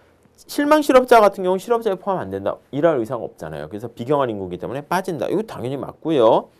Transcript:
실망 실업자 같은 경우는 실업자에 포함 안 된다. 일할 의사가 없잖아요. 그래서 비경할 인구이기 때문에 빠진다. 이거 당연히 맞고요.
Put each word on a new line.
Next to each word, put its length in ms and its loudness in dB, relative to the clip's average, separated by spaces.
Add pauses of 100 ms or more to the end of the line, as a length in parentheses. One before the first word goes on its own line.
(360)
실망 460 0
실업자 380 6
같은 220 4
경우는 160 0
실업자에 360 -2
포함 240 -4
안 100 -8
된다. 280 -4 (140)
일할 280 2
의사가 260 -6
없잖아요. 440 -10
그래서 200 -12
비경할 400 -2
인구이기 300 -8
때문에 240 -10
빠진다. 460 -4
이거 140 -2
당연히 340 -10
맞고요. 720 2 (120)